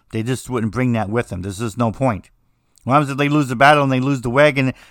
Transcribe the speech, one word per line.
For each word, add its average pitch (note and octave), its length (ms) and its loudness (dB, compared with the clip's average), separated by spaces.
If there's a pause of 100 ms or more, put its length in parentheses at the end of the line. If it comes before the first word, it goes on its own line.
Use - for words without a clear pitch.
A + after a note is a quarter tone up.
(120)
They A2 120 -4
just B2 260 -6
wouldn't A2+ 240 -2
bring B2 200 0
that G#2+ 160 -4
with A2+ 200 -4
them. F#2 140 -8
There's F#2+ 160 -10
just A2+ 180 -8
no A#2 140 0
point. A#2 400 -4 (520)
What A#2 100 -2
happens C#3+ 180 2
if C3+ 60 -6
they C#3+ 120 0
lose D3 200 2
the B2+ 60 -4
battle C#3+ 280 6
and C3+ 80 2
they C3 80 0
lose C3 220 -2
the A#2 100 -4
wagon, C3+ 420 2 (180)